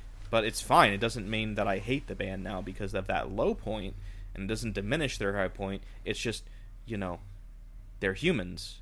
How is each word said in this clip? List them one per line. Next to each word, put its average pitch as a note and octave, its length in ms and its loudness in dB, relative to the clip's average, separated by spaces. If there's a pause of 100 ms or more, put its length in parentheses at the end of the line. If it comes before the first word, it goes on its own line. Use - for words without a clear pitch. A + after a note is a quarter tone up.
(300)
But A2+ 140 4
it's A2 160 0
fine. C#3 320 8
It G2+ 80 2
doesn't A2+ 300 0
mean A2 260 0
that G2+ 120 2
I G2 100 2
hate A#2 300 0
the - 80 -4
band F#2+ 280 -2
now F#2+ 180 -2
because G2 320 -4
of F#2+ 140 0
that C#2+ 240 0
low C#3+ 240 2
point, G#2 400 -4 (400)
and F#2+ 80 -4
it F#2+ 40 -2
doesn't A2 280 -2
diminish C3 420 0
their G2+ 200 2
high F#2+ 100 4
point. G2 340 -2 (220)
It's G#2 160 -2
just, - 240 -2 (420)
you A2 120 -4
know, F2+ 240 -2 (800)
they're F#2+ 140 4
humans. F#2+ 680 0